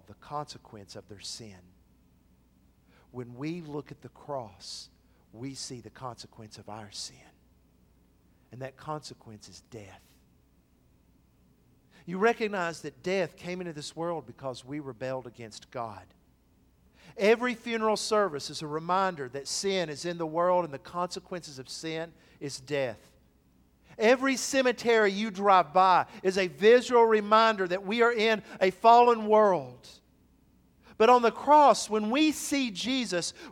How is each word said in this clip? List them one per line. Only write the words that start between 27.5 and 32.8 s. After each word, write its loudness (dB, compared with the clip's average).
that -2
we -2
are 6
in 0
a 4
fallen 6
world. 2
But 6
on 6
the 2
cross, 4
when -2
we 2
see -4
Jesus, -4